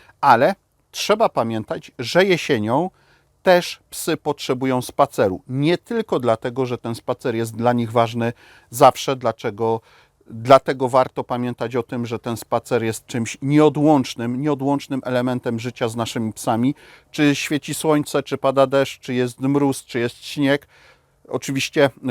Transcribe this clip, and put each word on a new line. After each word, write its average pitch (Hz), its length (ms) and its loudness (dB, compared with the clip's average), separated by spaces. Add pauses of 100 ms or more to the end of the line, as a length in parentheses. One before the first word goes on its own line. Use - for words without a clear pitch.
(220)
ale 143 340 6 (360)
trzeba 214 380 0
pamiętać, 113 680 -4
że 165 260 2
jesienią 143 640 0 (540)
też 180 360 2 (100)
psy - 280 -4
potrzebują 131 640 -2
spaceru. 117 680 0
Nie 143 300 0
tylko 220 420 -4
dlatego, 120 460 -2
że 120 120 -6
ten 117 180 -8
spacer 123 400 -6
jest 113 200 -6
dla 117 180 2
nich 120 180 -2
ważny 117 420 0 (360)
zawsze, 131 460 4
dlaczego, 113 680 -4 (460)
dlatego 127 600 2
warto 127 340 0
pamiętać 123 520 -6
o 120 80 -2
tym, 120 220 -8
że 110 140 -6
ten 120 180 -6
spacer 117 460 -2
jest 113 220 -6
czymś - 360 -6
nieodłącznym, 139 1000 2
nieodłącznym 139 640 -4
elementem 123 540 -2
życia 120 300 -4
z 113 60 -8
naszymi 113 380 -4
psami. 123 420 -2 (360)
Czy 147 240 2
świeci 147 380 -6
słońce, 147 500 -2
czy 135 140 -6
pada 135 300 2
deszcz, 135 320 0
czy - 140 -8
jest 123 260 -2
mróz, 139 460 0
czy - 140 -6
jest 120 240 -4
śnieg. 139 440 -2 (600)
Oczywiście 135 600 0 (220)